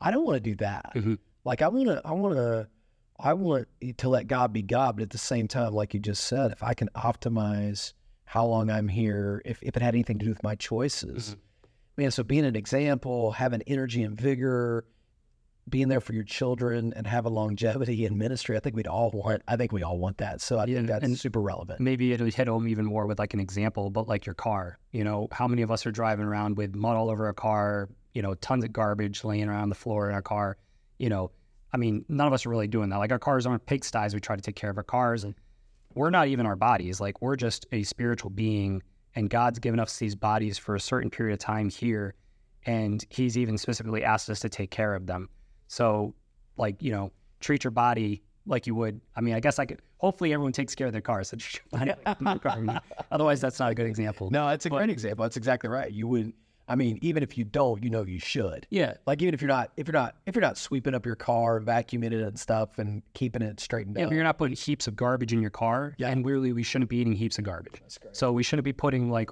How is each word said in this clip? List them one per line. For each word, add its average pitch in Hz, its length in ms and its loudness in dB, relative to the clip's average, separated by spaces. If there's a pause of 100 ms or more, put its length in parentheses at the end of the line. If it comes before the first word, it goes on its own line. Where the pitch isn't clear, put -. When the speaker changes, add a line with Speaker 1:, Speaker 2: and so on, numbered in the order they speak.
Speaker 1:
I - 100 2
don't 269 140 2
wanna 160 160 2
do 107 160 -2
that. - 380 -4
Speaker 2:
Mm-hmm. 110 200 2 (300)
Speaker 1:
Like, 127 180 -2
I 156 60 6
wanna, 240 360 2
I 156 80 -4
wanna, 127 560 0 (500)
I 139 140 2
want 165 340 2 (300)
to 131 140 0
let 120 160 4
God 123 260 2
be 110 80 0
God, 113 360 2
but 107 60 -2
at 107 80 -4
the - 60 -12
same 110 320 -2
time, 120 240 0
like 104 220 0
you 101 60 0
just 101 240 -2
said, 127 280 2
if - 100 -10
I 113 120 0
can 110 200 -2
optimize 104 1000 -2 (320)
how 117 180 2
long 110 260 2
I'm 107 180 2
here, 101 580 0
if, - 160 -6
if - 120 -6
it 117 80 0
had 120 120 2
anything 117 240 2
to 101 80 -2
do 110 40 2
with 104 120 -4
my 107 120 -2
choices, 113 760 -4
Speaker 2:
Mm-hmm. - 720 -10
Speaker 1:
man, 139 80 4
so 123 120 -2
being 143 220 4
an 123 120 2
example, 127 760 0
having 120 340 0
energy 127 360 0
and 107 180 -4
vigor, 123 640 2 (840)
being 131 200 2
there 131 120 4
for - 120 -8
your 110 100 -2
children 120 720 0
and 110 140 -6
having 117 240 0
longevity 110 720 0
in 104 120 0
ministry, 113 400 -2
I 107 40 0
think 123 160 -4
we'd 113 100 -2
all 104 240 2
want, 107 380 -2
I 117 80 2
think 113 160 0
we 98 100 0
all 87 160 -2
want 95 200 -2
that. - 220 -6
So - 180 -2
I 107 80 2
Speaker 2:
Yeah, 127 100 0
Speaker 1:
think 120 120 0
that's 110 160 0
Speaker 2:
and 123 140 2
Speaker 1:
super 113 220 -2
relevant. 92 400 -4
Speaker 2:
maybe 127 320 2
it'll 120 180 0
hit 127 160 2
home 113 220 0
even 107 160 0
more 104 220 0
with, 104 120 -2
like, 104 160 -2
an 104 60 0
example, 101 500 -2
but, 107 160 -2
like, 107 200 -2
your 95 100 -8
car, 95 420 -4 (140)
you 117 100 -2
know, 104 300 -2
how 123 160 0
many 120 140 2
of 110 100 0
us 113 120 -2
are 117 60 -2
driving 110 360 0
around 104 300 0
with 101 200 -4
mud 113 200 2
all 113 140 2
over 110 160 0
our 104 60 -2
car, 104 560 0 (260)
you 117 80 -4
know, 98 120 -2
tons 127 280 0
of 113 100 -4
garbage 104 520 0
laying 107 240 0
around 104 220 0
the 98 40 -2
floor 104 340 -2
in 104 60 -2
our 101 80 -2
car, 104 340 -2 (420)
you 127 100 2
know? 95 240 0 (400)
I 131 60 0
mean, 113 300 2
none 147 200 2
of 139 40 4
us 131 140 0
are - 20 -4
really 113 200 0
doing 107 220 2
that. 98 80 0
Like, 104 120 2
our 127 80 2
cars 131 260 2
aren't 123 220 0
pigsties. 107 480 0
We 104 60 -2
try 107 160 -4
to 101 60 -6
take 101 120 -6
care 104 160 -6
of 95 80 -4
our 104 60 -6
cars, 120 400 0
and 98 100 -8 (600)
we're 147 160 2
not 170 180 6
even 123 180 2
our 101 100 2
bodies. 95 440 2
Like, 101 200 -4
we're 131 160 0
just 120 360 -2
a 110 100 0
spiritual 117 480 -2
being, 98 540 0 (320)
and 107 120 0
God's 120 300 4
given 117 220 2
us - 180 -2
these 107 160 -2
bodies 107 440 0
for - 180 -2
a 95 40 -2
certain 123 300 0
period 110 240 -2
of 98 60 -6
time 107 300 0
here, 104 440 -2 (520)
and 110 440 0
he's 123 260 0
even 113 220 2
specifically 110 460 -4
asked 110 260 2
us 107 100 -4
to 117 80 -4
take 98 220 -6
care 107 240 0
of 92 120 -6
them. 90 220 -6 (400)
So, 107 460 2 (420)
like, 104 240 -2
you 135 120 -2
know, 98 180 -4 (300)
treat 147 240 0
your 127 80 0
body 113 500 2 (240)
like 127 220 -2
you 117 80 0
would, 110 240 -2 (160)
I 120 40 -4
mean, 117 140 2
I 113 60 2
guess 143 180 2
I 143 80 2
could, - 160 -12 (160)
hopefully 185 340 2
everyone 143 200 0
takes 127 240 -4
care 135 100 -2
of 120 60 -2
their 107 100 -4
cars. 98 280 -2
So - 60 -10
treat - 240 -10 (120)
your 117 80 -2
body 135 120 0 (140)
like 202 140 0
their 196 180 2
car. 110 420 -2 (160)
Speaker 1:
<laughs> - 140 -10
Speaker 2:
Otherwise, 151 300 4
that's 127 180 -2
not 123 140 2
a - 20 2
good 117 120 0
example. 107 440 -2
Speaker 1:
No, 147 200 2
it's 151 140 -2
a 175 60 0
Speaker 2:
But 143 60 0
Speaker 1:
great 214 140 4
example. 113 340 -2
That's 113 120 0
exactly 127 320 0
right. 127 220 -2
You 107 160 -4
would, 117 260 2 (360)
I 120 60 0
mean, 123 260 2
even 156 220 2
if - 160 -4
you 120 60 2
don't, 113 400 2
you 120 60 0
know 110 140 0
you 92 140 -6
should. 85 520 -4
Speaker 2:
Yeah. 151 240 2 (120)
Speaker 1:
Like, 147 160 2
even 175 120 2
if 135 60 -4
you're 143 80 -2
not, 127 280 2
if 147 100 -6
you're 170 60 -6
not, 127 240 2 (100)
if 185 80 -6
you're 226 80 4
not 147 160 2
sweeping 135 360 -2
up 120 120 -2
your 117 80 -2
car, 117 460 2
vacuuming 117 520 0
it - 20 -2
and 110 240 -2
stuff 110 400 0
and 104 240 -4 (120)
keeping 120 260 -2
it 107 200 -4
straightened 104 360 -4
Speaker 2:
Yeah, 165 100 0
Speaker 1:
up. - 40 0
Speaker 2:
if 156 40 2
you're 160 100 2
not 156 120 2
putting 131 200 0
heaps - 320 -2
of 104 80 -6
garbage 123 360 0
in 117 80 4
your 107 100 0
car, 127 460 -2
Speaker 1:
Yeah. 127 140 -2
Speaker 2:
and 127 160 0
really 135 260 2
we 117 120 0
shouldn't 127 260 0
be 120 80 0
eating 117 140 4
heaps 107 260 0
of 107 60 -4
garbage. 85 360 -10
Speaker 1:
That's - 180 -20
great. - 180 -18
Speaker 2:
So 127 160 2
we 120 100 2
shouldn't 127 220 2
be 139 80 0
putting, 127 400 2
like, 113 200 0